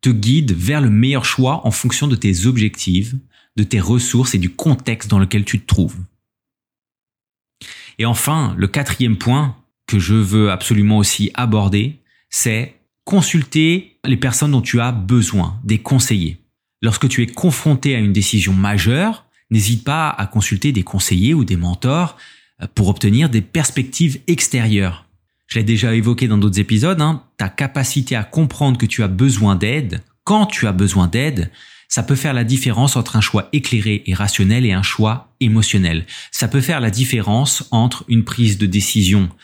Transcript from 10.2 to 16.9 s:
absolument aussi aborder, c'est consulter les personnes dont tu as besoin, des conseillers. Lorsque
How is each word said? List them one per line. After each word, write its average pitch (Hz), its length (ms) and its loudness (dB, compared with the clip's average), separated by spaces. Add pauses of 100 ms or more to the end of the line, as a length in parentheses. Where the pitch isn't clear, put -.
absolument 104 480 2
aussi 104 340 0
aborder, 107 720 0 (260)
c'est - 500 -4 (260)
consulter 170 1000 0
les 131 140 0
personnes 135 320 0
dont 131 100 4
tu 120 200 0
as 123 120 -2
besoin, 101 720 0
des 107 140 0
conseillers. 101 680 -2 (380)
Lorsque 117 260 0